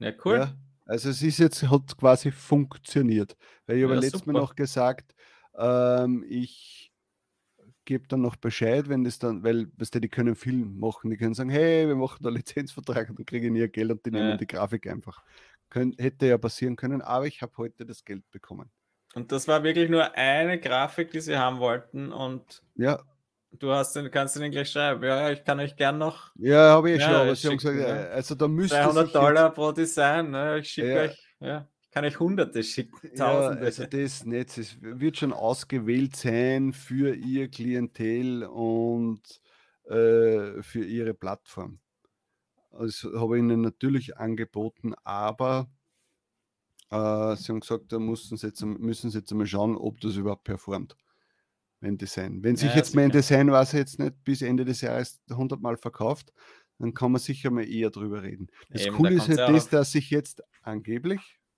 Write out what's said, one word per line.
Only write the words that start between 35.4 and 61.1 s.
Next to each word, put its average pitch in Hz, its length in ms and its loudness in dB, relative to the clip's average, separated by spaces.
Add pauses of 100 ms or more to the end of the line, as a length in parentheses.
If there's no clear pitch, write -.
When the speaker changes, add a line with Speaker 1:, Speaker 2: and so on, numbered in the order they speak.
Speaker 2:
sein 131 560 0
für 135 420 -2
ihr 135 360 -6
Klientel 123 960 -4
und, 117 960 -2 (440)
äh, 110 800 2
für 113 220 -8
ihre 113 280 -6
Plattform. 98 680 -12 (880)
Also 113 500 -8
habe 117 180 2
ich 120 60 4
ihnen 117 180 4
natürlich 131 560 -2
angeboten, 110 760 -6 (100)
aber, 110 680 -2 (1200)
äh, 107 460 -2
sie 98 160 -8
haben 110 80 -6
gesagt, 117 320 -8
da 113 60 -4
mussten 113 380 -6
sie 107 120 -8
jetzt, - 140 -12
müssen 113 480 -6
sie 107 80 -4
jetzt 101 140 -12
einmal 104 140 0
schauen, 101 300 -2
ob - 240 -8
das 107 160 -4
überhaupt 98 280 -6
performt, 98 520 -8 (840)
mein 101 180 -4
Design. 95 460 -8
Wenn 120 120 2
sich 135 180 2
Speaker 1:
Ja, - 0 -
Speaker 2:
jetzt 147 200 2
mein 143 160 6
Speaker 1:
sicher. - 20 0
Speaker 2:
Design, 139 400 6
weiß 135 220 4
ich 147 60 2
jetzt 139 200 -6
nicht, 143 240 -6
bis 139 180 -2
Ende 127 220 0
des 123 180 -4
Jahres 120 480 -6
hundertmal 123 460 -4
verkauft, - 560 -4 (460)
dann 117 160 -6
kann 127 180 0
man 127 80 2
sicher 135 320 -4
mal 113 160 -2
eher 110 220 -2
drüber 104 320 -8
reden. 98 260 -12 (240)
Das 101 160 -2
Speaker 1:
Eben, - 0 -
Speaker 2:
Coole 107 140 2
Speaker 1:
da 180 140 4
Speaker 2:
ist 156 120 0
Speaker 1:
kommt's - 0 -
Speaker 2:
halt 156 100 4
Speaker 1:
ja 123 100 4
Speaker 2:
das, 156 200 6
Speaker 1:
auf - 20 -6
Speaker 2:
dass 143 240 2
ich 143 160 -2
jetzt 147 320 -4 (200)
angeblich 117 800 -6 (180)